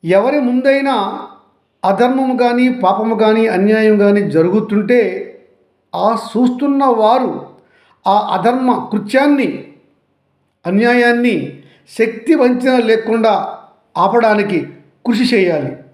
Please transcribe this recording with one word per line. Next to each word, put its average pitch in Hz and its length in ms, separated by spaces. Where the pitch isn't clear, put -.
ఎవరి 208 360
ముందైనా 262 880
అధర్మము 254 520
కానీ 247 360
పాపము 220 420
కానీ 220 320
అన్యాయం 214 500
కానీ 202 340
జరుగుతుంటే 202 920
ఆ 208 220
చూస్తున్న 277 480
వారు 226 640
ఆ 196 320
అధర్మ 247 520
కృత్యాన్ని, 262 840
అన్యాయాన్ని 240 1000
శక్తి 226 360
వంచన 247 500
లేకుండా 220 720
ఆపడానికి 202 760
కృషి 240 300
చేయాలి. 170 420